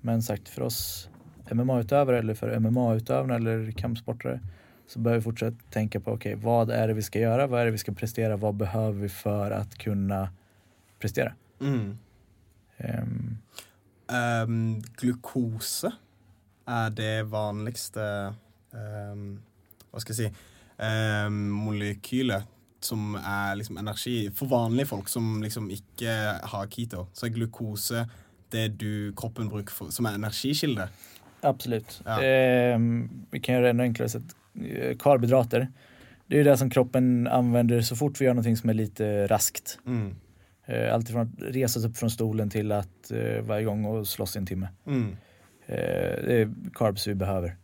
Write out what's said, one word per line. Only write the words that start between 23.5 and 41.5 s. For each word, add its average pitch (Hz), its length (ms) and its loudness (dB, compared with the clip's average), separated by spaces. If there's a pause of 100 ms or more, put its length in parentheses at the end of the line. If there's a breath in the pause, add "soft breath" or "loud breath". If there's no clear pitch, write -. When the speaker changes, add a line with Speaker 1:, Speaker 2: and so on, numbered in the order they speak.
Speaker 2:
liksom 101 240 -8
energi 107 520 -4
för 139 160 -6
vanliga 123 400 4
folk 98 220 -6
som 110 340 -2
liksom 107 280 -6
inte 107 720 -4
har 101 240 -8
keto. 101 460 -8
Så - 140 -8
är 117 40 -2
glukose 117 760 -4 (420 loud breath)
det 110 180 0
du, 104 480 -4
kroppen 113 320 -6
brukar 101 220 -6
för, - 200 -10
som 120 160 -2
är 104 80 -2
energikilde. 110 720 -2 (520 loud breath)
Speaker 1:
Absolut. 123 640 -2
Speaker 2:
Ja. 120 180 0
Speaker 1:
Ehm, 123 880 6 (200)
vi 127 100 -4
kan 127 140 0
göra 123 100 6
det 123 60 8
ännu 120 120 4
enklare, 123 260 0
så 117 100 -6
att, - 180 -14 (280)
eh, 123 320 -4
karbohydrater, 123 720 6 (580 loud breath)
det - 100 -2
är - 20 8
ju 147 60 8
det 143 120 10
som 127 140 2
kroppen 127 560 4
använder 120 540 6
så 113 160 0
fort 147 240 0
vi 139 40 4
gör 127 100 6
någonting 117 220 4
som 113 140 0
är 110 40 4
lite 104 520 0
raskt. - 600 0
Speaker 2:
Mm. 110 280 -2 (520 soft breath)
Speaker 1:
Eh, - 280 0
allt 113 140 0
ifrån 117 140 0
att 117 320 -6